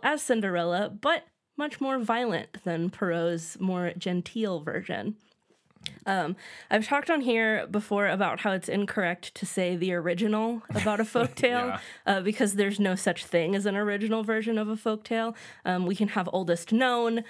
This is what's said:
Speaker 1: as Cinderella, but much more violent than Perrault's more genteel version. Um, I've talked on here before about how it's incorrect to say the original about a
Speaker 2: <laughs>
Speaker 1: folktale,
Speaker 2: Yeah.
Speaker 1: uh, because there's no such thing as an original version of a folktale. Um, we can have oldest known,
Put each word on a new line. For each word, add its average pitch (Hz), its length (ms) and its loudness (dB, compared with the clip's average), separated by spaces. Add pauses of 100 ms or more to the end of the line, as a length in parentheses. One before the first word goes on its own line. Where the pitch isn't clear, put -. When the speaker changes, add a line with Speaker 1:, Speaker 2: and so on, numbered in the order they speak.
Speaker 1:
as 277 180 2
Cinderella, 185 680 2
but 294 340 0 (340)
much 294 240 -4
more 269 180 0
violent 226 640 -2
than 170 260 0
Perrault's 170 680 -2
more 180 380 0
genteel 180 640 -2
version. 151 560 -6 (880)
Um, 185 300 0 (340)
I've 214 180 4
talked 285 220 0
on 320 120 2
here 226 440 2
before 202 420 0
about 185 340 0
how 208 100 0
it's 190 180 -2
incorrect 185 680 -2
to - 120 -8
say 180 280 0
the 180 180 0
original 214 760 0
about 208 300 0
a 226 40 2
Speaker 2:
<laughs> 220 120 -2
Speaker 1:
folktale, 240 260 0 (280)
Speaker 2:
Yeah. 190 100 -6 (260)
Speaker 1:
uh, 196 160 4
because 202 320 2
there's 196 260 2
no 190 140 4
such 185 320 0
thing 170 300 2
as 196 100 0
an 202 100 0
original 208 460 0
version 220 380 0
of 214 100 -2
a 220 60 -2
folktale. 226 580 -2 (320)
Um, 180 220 0
we 190 80 0
can 202 140 2
have 185 220 -2
oldest 170 400 0
known, 233 580 2